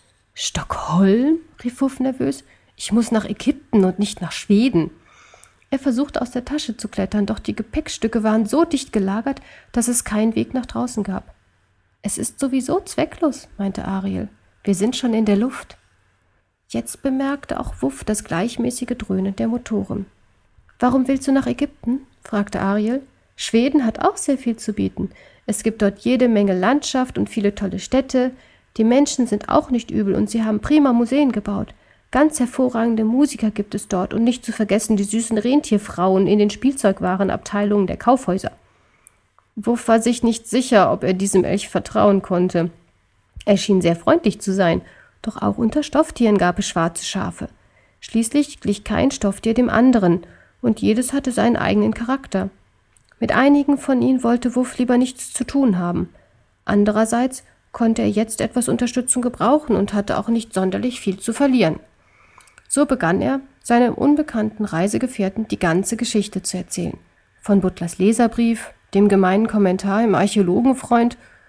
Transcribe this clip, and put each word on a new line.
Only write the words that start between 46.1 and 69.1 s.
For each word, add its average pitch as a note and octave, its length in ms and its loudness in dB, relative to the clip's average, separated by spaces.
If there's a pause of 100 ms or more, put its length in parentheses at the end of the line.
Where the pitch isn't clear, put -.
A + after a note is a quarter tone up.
gab F3+ 180 2
es G3+ 100 -4
schwarze E3+ 380 -4
Schafe. - 420 -8 (520)
Schließlich A#3 600 -2
glich - 240 -4
kein A#3 280 0
Stofftier G#3+ 420 -2
dem B3 160 2
anderen, G#3+ 540 4 (400)
und A#3 160 0
jedes A3 340 0
hatte C#4 180 -2
seinen A#3 260 2
eigenen G#3 360 2
Charakter. A#3 560 -4 (720)
Mit A#3 120 -2
einigen C#4+ 460 4
von C4 240 0
ihnen B3+ 220 2
wollte A#3+ 320 0
Wuff B3 240 -2
lieber B3 180 2
nichts B3+ 340 -2
zu - 120 -8
tun B3+ 340 2
haben. F3 320 -2 (560)
Andererseits A3 800 2 (280)
konnte A3+ 300 0
er G#3 80 2
jetzt G#3+ 320 -2
etwas A#3+ 260 -2
Unterstützung B3 540 -2
gebrauchen A#3+ 540 0
und G3+ 180 0
hatte G3+ 240 -2
auch G3+ 100 -4
nicht A#3 260 -2
sonderlich G3 480 -2
viel G3 180 -4
zu - 140 -6
verlieren. B3 460 2 (880)
So C#4+ 200 2
begann F#3 340 0
er, C4+ 200 0 (200)
seinem A#3+ 320 2
unbekannten A#3 720 0
Reisegefährten G#3 800 -2
die - 120 -6
ganze F#3 380 0
Geschichte G#3 440 -2
zu - 160 -8
erzählen. F3 400 -6 (440)
Von G3+ 200 2
Butlers F3+ 380 -4
Leserbrief, A#3 720 2 (240)
dem G#3 120 6
gemeinen G3 400 4